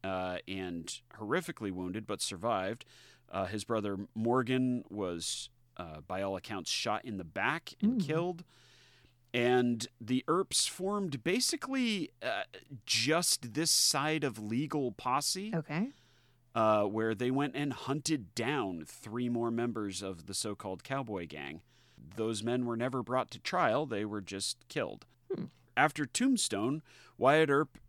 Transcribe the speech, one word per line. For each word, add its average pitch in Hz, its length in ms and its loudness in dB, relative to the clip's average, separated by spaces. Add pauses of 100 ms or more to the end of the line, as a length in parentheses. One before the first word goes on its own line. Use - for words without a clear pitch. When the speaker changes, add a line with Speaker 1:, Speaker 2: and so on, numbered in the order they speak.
Speaker 1:
uh, 92 320 -2 (100)
and 87 540 -6 (140)
horrifically 113 580 -4
wounded, 92 340 -4
but 104 140 -4
survived. 98 640 -2 (460)
Uh, 95 140 0
his 98 200 -4
brother 101 500 -2
Morgan 123 760 2
was, 90 600 -4 (260)
uh, 80 240 -10
by 92 220 -4
all 98 140 0
accounts, 92 340 -6
shot - 340 0
in 107 140 -4
the 85 60 -4
back 113 580 -2
and 226 180 4
Speaker 2:
Mm. 160 60 2
Speaker 1:
killed. 170 360 0 (920)
And 120 520 4 (140)
the 127 280 0
Earps - 380 2
formed 185 560 -2
basically, 240 880 0 (120)
uh, 107 220 -2 (420)
just 123 680 2
this 156 160 2
side 151 540 4
of 113 140 -2
legal 123 540 0
posse. 147 640 0
Speaker 2:
Okay. 170 380 -2 (640)
Speaker 1:
Uh, 107 300 6
where 110 300 0
they 123 160 0
went 139 240 0
and 143 180 -2
hunted 139 640 -2
down 110 500 -2
three 120 440 -4
more 117 220 2
members 110 520 -2
of 90 240 -8
the 98 80 -8
so-called 101 480 -4
cowboy 110 440 -4
gang. 76 340 -10 (560)
Those 110 260 0
men 123 220 0
were 117 120 -2
never 123 260 -2
brought 127 300 0
to - 60 -14
trial. 151 480 2
They 107 180 -2
were 104 180 -4
just - 460 -6
killed. - 360 -4 (280)
Speaker 2:
Hmm. - 120 -4 (320)
Speaker 1:
After 147 300 4
Tombstone, 151 760 2 (360)
Wyatt 147 320 8
Earp 143 280 2 (100)